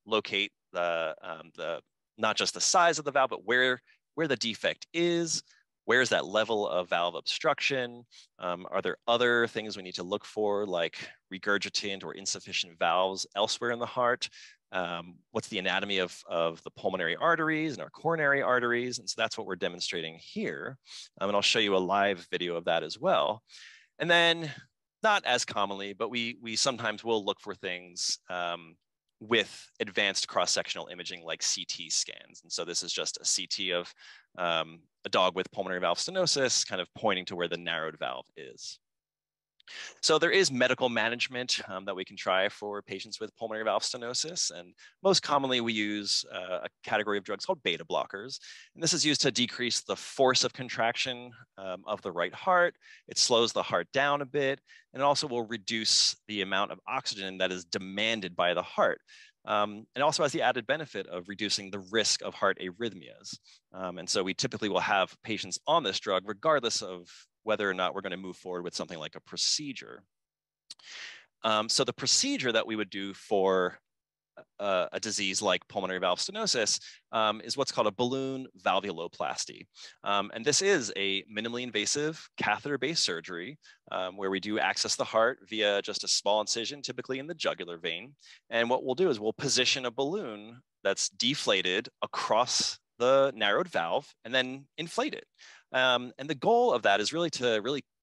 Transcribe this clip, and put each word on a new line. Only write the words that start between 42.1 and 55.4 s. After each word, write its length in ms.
try 320
for 320
patients 380
with 180
pulmonary 260
valve 200
stenosis. 680
And 220
most 200
commonly, 400
we 100
use, 640
uh, 300
a 40
category 340
of 60
drugs 220
called 180
beta 220
blockers. 540
And 100
this 100
is 120
used 160
to 100
decrease 500
the 140
force 480
of 80
contraction, 800
um, 280
of 160
the 100
right 220
heart. 420
It 100
slows 360
the 100
heart 300
down 280
a 40
bit, 340
and 80
it 40
also 220
will 200